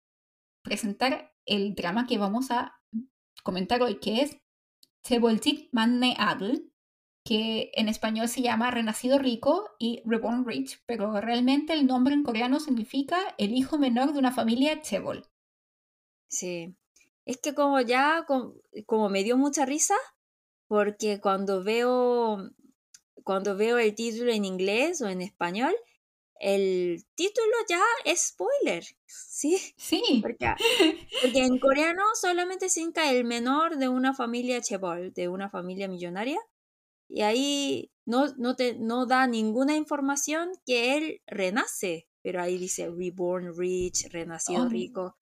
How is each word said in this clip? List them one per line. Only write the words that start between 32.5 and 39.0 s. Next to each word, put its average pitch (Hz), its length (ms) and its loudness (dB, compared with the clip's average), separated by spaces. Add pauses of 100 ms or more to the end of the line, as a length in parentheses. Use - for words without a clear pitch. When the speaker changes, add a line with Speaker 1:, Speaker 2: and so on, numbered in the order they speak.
Speaker 2:
significa 330 420 0
el 247 140 4
menor 262 540 0
de 262 100 2
una 254 260 2
familia 240 460 -2
chaebol, 185 520 -6
de 180 160 -4
una 196 220 -6
familia 185 380 -6
millonaria, 185 500 -6 (720)
y - 140 -4
ahí 269 720 0 (120)
no, 254 220 2 (100)
no 254 200 -2
te, 247 180 -2
no 233 320 -2